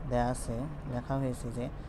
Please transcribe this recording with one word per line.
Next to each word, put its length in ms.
দেয়া 240
আছে, 220
লেখা 280
হয়েছে 300
যে 160